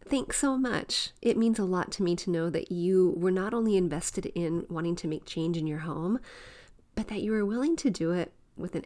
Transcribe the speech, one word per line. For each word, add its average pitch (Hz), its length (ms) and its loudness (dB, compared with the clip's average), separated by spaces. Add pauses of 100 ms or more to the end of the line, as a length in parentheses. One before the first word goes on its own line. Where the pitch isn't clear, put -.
thanks - 320 -2
so 269 220 2
much. - 540 -2 (100)
It 233 160 4
means 226 200 4
a 202 60 2
lot 180 280 0
to - 100 -2
me 175 140 4
to 185 140 -4
know 170 200 0
that - 200 -4
you 185 460 4
were 180 140 2
not 185 240 0
only 220 240 4
invested 175 560 0
in 170 340 -2
wanting 170 280 -2
to 170 120 -6
make 156 160 -6
change 165 320 -2
in 156 100 -2
your 151 120 -4
home, 160 420 -2 (760)
but 220 140 -4
that 208 140 -6
you 214 100 -2
were 214 140 2
willing 262 300 0
to 285 120 0
do 170 220 0
it 175 240 -2 (200)
with - 200 -8
an - 120 -4